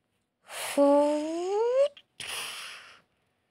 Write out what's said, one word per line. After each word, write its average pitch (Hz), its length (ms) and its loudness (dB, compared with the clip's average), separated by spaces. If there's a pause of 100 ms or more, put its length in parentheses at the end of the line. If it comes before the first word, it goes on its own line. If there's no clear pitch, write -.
(440)
Fut! 330 1600 0 (1500)